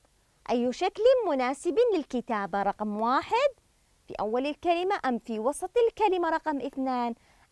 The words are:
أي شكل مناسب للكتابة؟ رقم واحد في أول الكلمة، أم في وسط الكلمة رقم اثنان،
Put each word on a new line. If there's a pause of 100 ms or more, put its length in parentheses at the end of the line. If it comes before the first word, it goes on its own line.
(500)
أي
شكل (240)
مناسب (180)
للكتابة؟
رقم
واحد (580)
في
أول
الكلمة،
أم
في
وسط (100)
الكلمة
رقم
اثنان، (360)